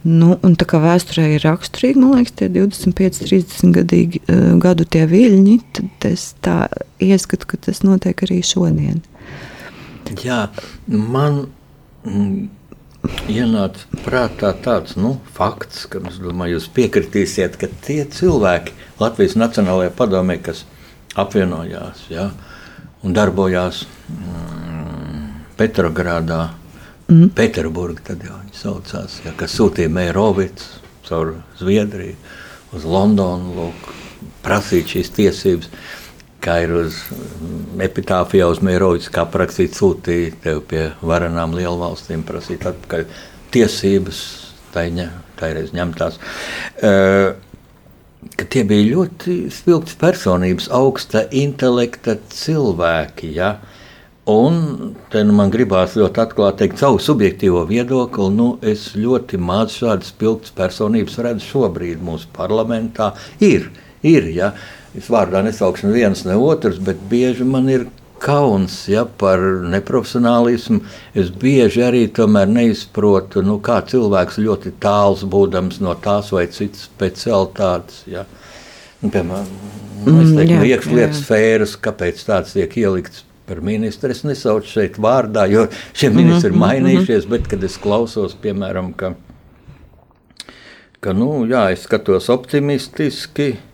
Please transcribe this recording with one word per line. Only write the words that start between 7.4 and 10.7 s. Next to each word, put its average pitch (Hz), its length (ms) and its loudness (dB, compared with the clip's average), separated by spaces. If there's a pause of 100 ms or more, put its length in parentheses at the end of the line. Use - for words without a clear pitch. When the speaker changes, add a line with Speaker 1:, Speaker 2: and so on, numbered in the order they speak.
Speaker 1:
ka - 160 -8
tas - 220 -4
notiek 185 340 2
arī 185 240 0
šodien. 160 560 0 (1160)
Speaker 2:
Jā, 117 340 -4 (360)